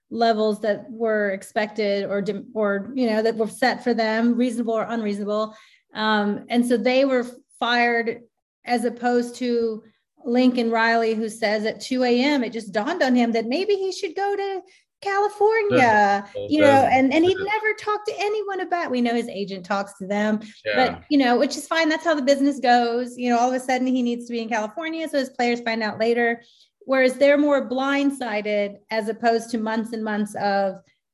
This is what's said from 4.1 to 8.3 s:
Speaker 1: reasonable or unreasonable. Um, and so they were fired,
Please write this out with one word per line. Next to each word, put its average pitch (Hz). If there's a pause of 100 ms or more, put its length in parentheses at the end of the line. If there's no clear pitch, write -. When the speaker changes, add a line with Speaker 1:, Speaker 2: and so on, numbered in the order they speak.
Speaker 1:
reasonable 233
or 220
unreasonable. 208 (400)
Um, 208
and 240
so 240
they 254
were 254 (340)
fired, 240 (460)